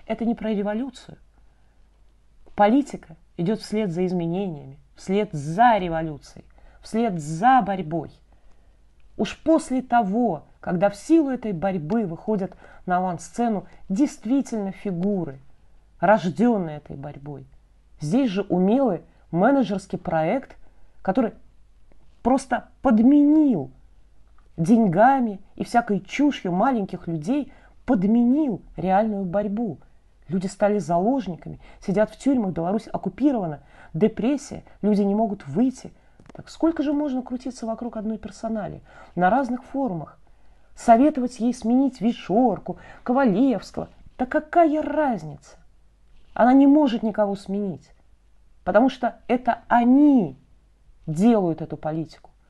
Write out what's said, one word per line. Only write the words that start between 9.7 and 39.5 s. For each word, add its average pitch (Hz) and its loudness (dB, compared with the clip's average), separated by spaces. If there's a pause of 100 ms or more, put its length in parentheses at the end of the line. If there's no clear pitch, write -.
того, 220 0 (160)
когда 185 0
в 202 -10
силу 302 2
этой 240 -6
борьбы 180 -2
выходят 180 -4 (300)
на 180 0
авансцену 185 -4 (220)
действительно 226 -2
фигуры, 175 -4 (600)
рождённые 180 2
этой 147 -16
борьбой. 139 -14 (540)
Здесь 214 0
же 196 -4
умелый 196 2 (300)
менеджерский 196 0
проект, 165 -4 (460)
который 220 0 (880)
просто - -2 (120)
подменил 269 4 (880)
деньгами 214 2 (160)
и 196 -6
всякой 233 0
чушью 262 -2
маленьких 202 -2
людей, 175 -4 (340)
подменил 240 2 (160)
реальную 196 0
борьбу. 202 -4 (500)
Люди 185 -4
стали 208 0
заложниками, 175 -2 (260)
сидят 208 0
в - -20
тюрьмах, 240 0
Беларусь 180 -4
оккупирована, 196 -2 (340)
депрессия, 214 -2 (180)
люди 208 2
не 202 0
могут 208 -4
выйти. 190 -2 (400)
Так - -20
сколько 320 -2
же 294 -2
можно 285 -4
крутиться 247 -10
вокруг 226 -8
одной 220 -6
персонали? 196 -10 (340)
На 180 4
разных 247 0